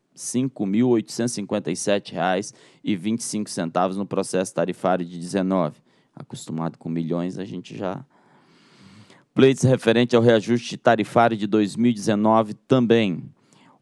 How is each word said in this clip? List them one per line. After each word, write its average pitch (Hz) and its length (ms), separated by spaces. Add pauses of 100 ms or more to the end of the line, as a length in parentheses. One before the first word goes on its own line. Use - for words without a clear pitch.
(140)
cinco 123 540
mil 113 220
oitocentos 117 420
e - 40
cinquenta 101 360
e 92 40
sete 101 380
reais 92 400 (300)
e 113 120
vinte 107 260
e - 20
cinco 104 260
centavos 92 480
no 101 80
processo 92 480
tarifário 90 540
de 87 100
dezenove. 92 640 (340)
Acostumado - 640
com - 100
milhões, 85 520
a 95 60
gente 95 300
já. 98 300 (1300)
Pleitos 131 300
referente 120 520
ao 117 60
reajuste 117 560
tarifário 117 580
de 104 120
dois 104 280
mil 117 140
e 117 60
dezenove 107 580
também. 113 680 (580)